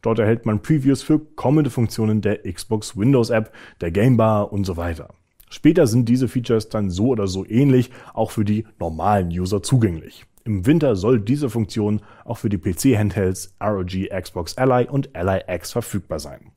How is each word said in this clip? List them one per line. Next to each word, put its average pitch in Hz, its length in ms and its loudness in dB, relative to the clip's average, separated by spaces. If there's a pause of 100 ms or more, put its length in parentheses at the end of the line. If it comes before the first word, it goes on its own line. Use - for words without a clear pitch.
Dort 113 160 0
erhält 113 260 2
man 107 160 0
Previews 139 440 0
für 156 160 2
kommende 139 500 0
Funktionen 107 500 0
der 101 220 -2
Xbox - 540 -6
Windows 117 340 2
App, 110 220 -2 (280)
der 85 120 -4
Game 113 240 4
Bar 110 360 2
und 101 120 -2
so 90 120 -6
weiter. 85 340 -8 (400)
Später 160 360 4
sind 117 240 2
diese 127 180 2
Features 113 400 -2
dann 101 220 -2
so 92 160 0
oder 110 200 0
so 92 200 -4
ähnlich 127 440 4 (220)
auch 110 200 -2
für 110 120 -2
die 107 220 -2 (120)
normalen 87 500 0
User 90 340 -2
zugänglich. 104 640 0 (180)
Im 98 220 -4
Winter 147 280 4
soll 107 260 2
diese 131 280 -2
Funktion 107 540 -2 (220)
auch 117 120 -10
für 110 140 -4
die 101 80 -4
P-C-Handhelds 101 1000 0
R 104 200 -2
O 92 60 -4
G 95 240 -6
Xbox 90 500 -8
Ally 123 300 2
und 139 280 -4
Ally 92 300 0
X - 260 -8
verfügbar 101 460 -6
sein. 73 380 -16